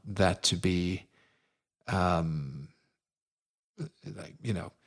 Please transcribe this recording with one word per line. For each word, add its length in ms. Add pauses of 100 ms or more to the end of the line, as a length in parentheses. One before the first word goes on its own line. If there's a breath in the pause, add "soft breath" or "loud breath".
that 380
to 120
be, 500 (800)
um, 800 (1300)
like, 380
you 120
know, 180 (160)